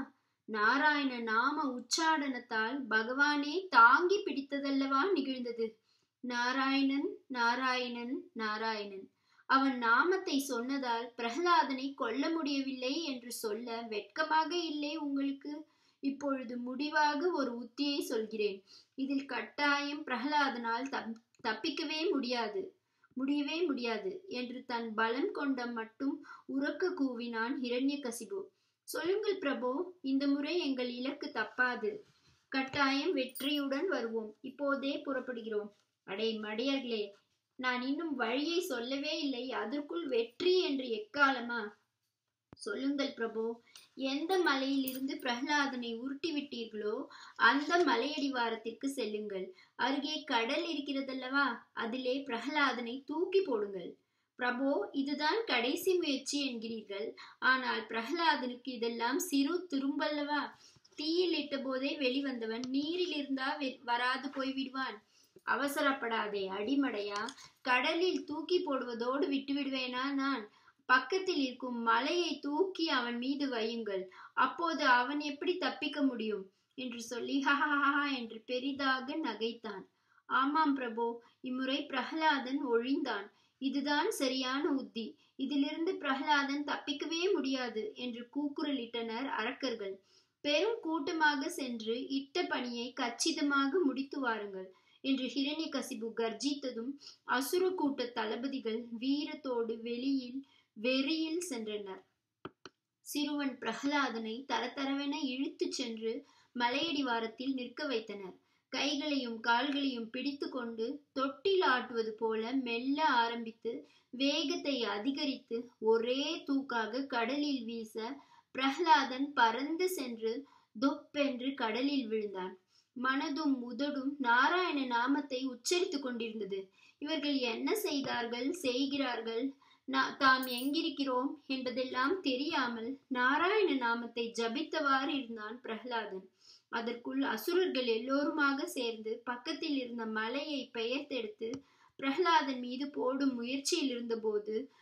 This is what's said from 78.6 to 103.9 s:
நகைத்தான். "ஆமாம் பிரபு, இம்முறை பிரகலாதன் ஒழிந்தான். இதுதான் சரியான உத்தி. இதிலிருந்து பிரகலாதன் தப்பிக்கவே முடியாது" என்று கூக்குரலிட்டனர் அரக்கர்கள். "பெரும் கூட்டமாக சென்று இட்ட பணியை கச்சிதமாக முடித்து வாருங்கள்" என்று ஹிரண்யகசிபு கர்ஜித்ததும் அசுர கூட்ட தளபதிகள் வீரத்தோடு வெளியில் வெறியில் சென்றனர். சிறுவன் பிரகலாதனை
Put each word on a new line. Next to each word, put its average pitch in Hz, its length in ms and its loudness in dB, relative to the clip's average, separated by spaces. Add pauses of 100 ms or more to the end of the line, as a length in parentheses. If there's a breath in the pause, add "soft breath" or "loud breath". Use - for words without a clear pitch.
நகைத்தான். 226 640 -4 (460 soft breath)
"ஆமாம் 285 460 4
பிரபு, 233 320 -2 (360 loud breath)
இம்முறை 262 420 -2
பிரகலாதன் 277 800 0
ஒழிந்தான். 233 600 0 (360 soft breath)
இதுதான் 294 500 2
சரியான 262 600 0
உத்தி. 226 340 -4 (320 soft breath)
இதிலிருந்து 302 580 0
பிரகலாதன் 285 680 2
தப்பிக்கவே 294 640 -4
முடியாது" 254 540 0 (120)
என்று 240 320 -8
கூக்குரலிட்டனர் 240 1040 -4
அரக்கர்கள். 220 600 -4 (500 soft breath)
"பெரும் 339 360 2
கூட்டமாக 320 680 0
சென்று 233 460 -4 (140)
இட்ட 277 340 -2
பணியை 247 480 -2
கச்சிதமாக 277 880 0
முடித்து 277 400 0
வாருங்கள்" 202 480 -4 (360 soft breath)
என்று 262 240 0
ஹிரண்யகசிபு 269 880 -4
கர்ஜித்ததும் 240 800 -4 (360 loud breath)
அசுர 277 420 2
கூட்ட 277 400 0
தளபதிகள் 233 680 -4 (180)
வீரத்தோடு 269 800 -2
வெளியில் 247 580 -2 (380 loud breath)
வெறியில் 311 640 0
சென்றனர். 214 600 -6 (1040)
சிறுவன் 285 500 -2
பிரகலாதனை 226 800 -2 (120)